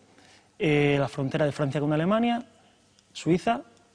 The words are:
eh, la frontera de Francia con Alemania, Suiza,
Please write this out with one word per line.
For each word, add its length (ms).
eh, 420
la 100
frontera 360
de 60
Francia 300
con 100
Alemania, 540
Suiza, 500